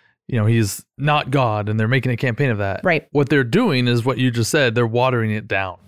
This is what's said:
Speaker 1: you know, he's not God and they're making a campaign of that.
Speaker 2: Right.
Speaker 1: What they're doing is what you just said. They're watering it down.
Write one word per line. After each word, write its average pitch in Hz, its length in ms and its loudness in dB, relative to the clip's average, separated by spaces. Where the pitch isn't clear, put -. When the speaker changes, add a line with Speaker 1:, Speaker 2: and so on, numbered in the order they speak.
Speaker 1:
you 120 120 -2
know, 107 60 2
he's 113 380 0
not 147 320 0
God 110 400 0
and 107 100 0
they're 110 80 0
making 127 240 0
a 113 60 -2
campaign 131 320 -2
of 107 80 0
that. 98 260 -4
Speaker 2:
Right. 165 280 -2
Speaker 1:
What 139 180 2
they're 143 140 4
doing 127 440 0
is 120 160 2
what 123 140 -2
you 127 140 2
just 117 180 -2
said. 127 260 2
They're 120 120 2
watering 120 440 0
it 107 160 -6
down. 95 300 -4